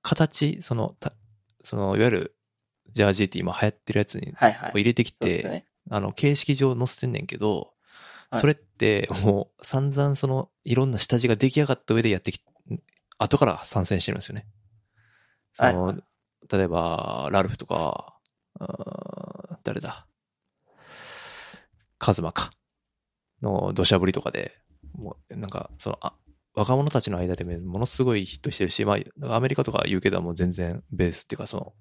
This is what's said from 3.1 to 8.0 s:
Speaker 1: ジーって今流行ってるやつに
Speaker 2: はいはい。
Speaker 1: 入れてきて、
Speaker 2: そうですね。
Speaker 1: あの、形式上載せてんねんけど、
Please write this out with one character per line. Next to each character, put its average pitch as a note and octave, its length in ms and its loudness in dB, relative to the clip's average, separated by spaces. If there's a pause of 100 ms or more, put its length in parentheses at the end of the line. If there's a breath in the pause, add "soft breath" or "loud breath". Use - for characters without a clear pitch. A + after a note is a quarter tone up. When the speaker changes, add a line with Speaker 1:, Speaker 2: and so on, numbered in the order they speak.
Speaker 1:
ジ G#2 120 2
ー - 20 -
っ - 20 -12
て - 80 -6
今 F2+ 220 -2
流 G#2+ 80 4
行 - 80 -2
っ - 20 -20
て - 160 -8
る - 60 4
や G#2 60 2
つ - 140 -8
に - 160 -10
Speaker 2:
は A#2 140 6
い G#2 40 4
は A2 160 -10
い。 - 20 -6
Speaker 1:
入 G#2 120 2
れ A#2 120 6
て A#2+ 80 4
き - 80 -2
て、 - 80 -20
Speaker 2:
そ - 80 0
う - 20 4
で E2+ 120 0
す - 80 -6
ね。 F3 160 -8 (260)
Speaker 1:
あ G#2 80 -2
の、 G2 120 -2
形 C#3+ 240 2
式 C#3 200 0
上 C3 200 2
載 B2 120 0
せ - 120 -8
て C3+ 60 -2
ん B2 60 -2
ね G#2+ 80 -4
ん - 80 -8
け - 100 -10
ど、 G#2 360 0 (580 loud breath)